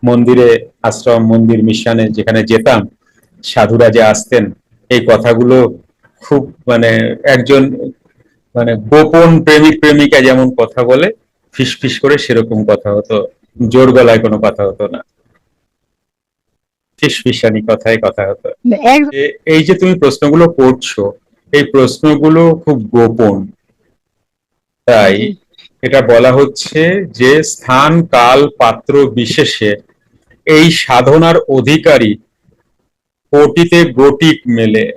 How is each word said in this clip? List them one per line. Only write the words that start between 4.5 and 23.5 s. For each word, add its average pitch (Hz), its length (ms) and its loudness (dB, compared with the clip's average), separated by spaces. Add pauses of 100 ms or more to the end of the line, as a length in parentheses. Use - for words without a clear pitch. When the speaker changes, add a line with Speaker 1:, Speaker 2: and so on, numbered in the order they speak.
Speaker 1:
এই 120 160 0
কথাগুলো 117 720 2 (440)
খুব, - 320 -4 (140)
মানে, 113 560 0
একজন, 135 400 2 (920)
মানে, 117 200 -2
গোপন 156 680 2
প্রেমিক 151 360 4
প্রেমিকা 147 420 2
যেমন 131 340 0
কথা 117 280 -2
বলে, 139 300 0 (400)
ফিসফিস 127 460 -6
করে 143 180 0
সেরকম 113 480 -2
কথা 104 260 -2
হতো, 101 360 -4 (400)
জোর 127 240 4
গলায় 117 280 4
কোনো 107 200 -4
কথা 104 240 -4
হতো 98 240 -6
না, - 160 -12 (1900)
ফিসফিসানি 117 640 -4
কথায় 110 360 -2
কথা 101 300 -4
হতো। - 220 -10 (160)
Speaker 2:
না, 240 100 0
এক- 285 380 0
Speaker 1:
এ-, 139 200 -4 (120)
এই 160 180 0
যে 156 100 0
তুমি 185 260 0
প্রশ্নগুলো 147 500 0
করছো, 127 640 -2 (380)
এই 143 200 0
প্রশ্নগুলো 156 840 0
খুব 156 300 -4
গোপন, 113 600 0 (1400)